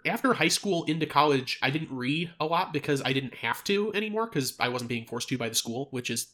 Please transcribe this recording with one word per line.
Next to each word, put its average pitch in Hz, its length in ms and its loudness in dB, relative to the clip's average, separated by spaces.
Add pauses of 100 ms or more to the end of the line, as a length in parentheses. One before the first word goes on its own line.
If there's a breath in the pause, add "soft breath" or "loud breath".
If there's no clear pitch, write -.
after 226 300 2
high 160 120 4
school 170 360 2
into 156 240 0
college, 143 560 4
I 131 80 2
didn't 156 200 -4
read 143 380 -2 (100)
a 156 60 0
lot 170 260 0
because 143 320 0
I 131 100 0
didn't 135 200 -2
have - 300 -2
to 202 320 0
anymore, 214 320 -2
'cause 139 320 -2
I 123 100 2
wasn't 120 200 -4
being 117 180 -2
forced 117 220 -6
to 131 100 0
by 117 100 -2
the 113 60 -6
school, 123 340 -2
which 123 220 -4
is 117 220 -2